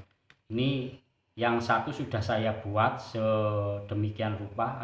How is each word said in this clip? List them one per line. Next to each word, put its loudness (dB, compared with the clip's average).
Ini 0
yang 2
satu 2
sudah -2
saya 0
buat 0
sedemikian 0
rupa -4